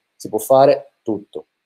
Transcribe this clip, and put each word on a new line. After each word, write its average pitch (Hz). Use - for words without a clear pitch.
si -
può -
fare 135
tutto, -